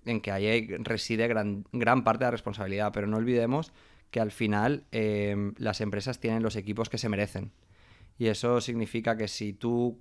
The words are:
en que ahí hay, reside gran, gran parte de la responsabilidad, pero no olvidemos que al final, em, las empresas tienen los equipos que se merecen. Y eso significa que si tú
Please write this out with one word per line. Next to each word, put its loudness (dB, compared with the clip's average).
en 0
que -4
ahí 0
hay, 4
reside 0
gran, 0
gran 4
parte 4
de 4
la 0
responsabilidad, -2
pero -2
no 0
olvidemos 2
que 0
al 0
final, 0
em, 0
las -2
empresas -4
tienen 0
los -2
equipos -4
que -6
se -2
merecen. -2
Y 0
eso 2
significa -2
que -2
si -6
tú 0